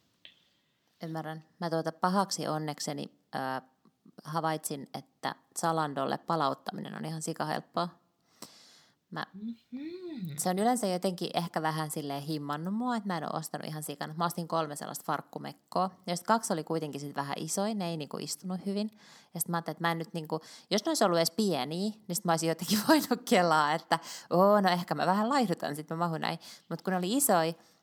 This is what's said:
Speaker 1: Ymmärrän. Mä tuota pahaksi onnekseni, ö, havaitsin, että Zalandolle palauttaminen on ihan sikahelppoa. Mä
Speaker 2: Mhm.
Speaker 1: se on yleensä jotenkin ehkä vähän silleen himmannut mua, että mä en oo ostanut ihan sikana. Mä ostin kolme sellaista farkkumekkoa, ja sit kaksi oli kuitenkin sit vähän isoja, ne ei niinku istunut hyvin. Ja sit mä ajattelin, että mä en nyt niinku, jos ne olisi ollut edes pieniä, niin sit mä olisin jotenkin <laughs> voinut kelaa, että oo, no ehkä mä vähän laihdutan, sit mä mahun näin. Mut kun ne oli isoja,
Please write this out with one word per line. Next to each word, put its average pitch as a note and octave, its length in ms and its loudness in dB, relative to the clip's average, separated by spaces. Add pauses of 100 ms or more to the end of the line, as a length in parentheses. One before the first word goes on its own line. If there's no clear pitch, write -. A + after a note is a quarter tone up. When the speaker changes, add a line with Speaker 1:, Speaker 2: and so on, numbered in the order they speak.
(1040)
Speaker 1:
Ymmärrän. D#3+ 400 -8 (160)
Mä F3 100 0
tuota D#3+ 220 0
pahaksi F3+ 560 2
onnekseni, D3+ 640 -4 (260)
ö, C3 260 -4 (640)
havaitsin, D#3 720 -4
että - 420 -8 (240)
Zalandolle D3 580 0
palauttaminen - 800 -2
on - 100 -8
ihan D#3+ 160 -8
sikahelppoa. D#3+ 680 -2 (1200)
Mä D#3+ 220 -6
Speaker 2:
Mhm. A#3+ 1040 -10
Speaker 1:
se F#3 120 0
on F#3 100 2
yleensä A#3+ 280 2
jotenkin F3+ 460 -2
ehkä E3+ 280 -2
vähän D#3 300 0
silleen C#3+ 320 -4
himmannut D3+ 500 -4
mua, A#3+ 220 -2
että G3+ 120 -4
mä F3+ 100 0
en D3+ 60 -4
oo - 100 -4
ostanut - 340 -6
ihan D#3 160 -6
sikana. D3+ 340 -8
Mä E3+ 80 2
ostin E3+ 220 -4
kolme D#3 280 0
sellaista - 300 -8
farkkumekkoa, D3 840 -2 (180)
ja F3 80 0
sit - 120 -6
kaksi A3+ 260 4
oli D#3 100 0
kuitenkin D3+ 380 -4
sit C#3+ 140 -8
vähän C#3 220 -2
isoja, G3+ 380 -2
ne F3+ 140 -2
ei E3 80 -2
niinku D3 200 -8
istunut F#3 480 -6
hyvin. G3+ 260 -2 (420)
Ja E3+ 60 -4
sit - 100 -4
mä E3+ 80 0
ajattelin, E3 180 -4
että - 80 -4
mä E3+ 80 4
en E3 60 0
nyt E3 160 -6
niinku, D#3+ 280 -4 (280)
jos G#3 160 2
ne E4 40 0
olisi D4+ 140 4
ollut E3+ 160 6
edes E3 120 4
pieniä, E3+ 340 2 (420)
niin F3 80 -2
sit F3+ 100 -4
mä F3 60 4
olisin E3 180 4
jotenkin F3 340 0
<laughs> - 40 0
voinut D4 420 6
kelaa, D#3 440 6
että E3 260 2 (300)
oo, G3+ 320 8
no F#3+ 80 6
ehkä F3 260 0
mä C#3+ 100 0
vähän G3+ 240 4
laihdutan, G3+ 460 2
sit D3+ 140 -8
mä E3 60 -4
mahun E3 260 0
näin. E3 180 -4 (300)
Mut E3+ 120 -6
kun F#3 100 -2
ne F#3 60 2
oli F#3 200 0
isoja, E3+ 360 4 (300)